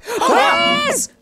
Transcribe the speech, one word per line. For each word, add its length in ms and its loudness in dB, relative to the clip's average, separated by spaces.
Oh, 260 0
there 500 2
he 60 -2
is! 200 -4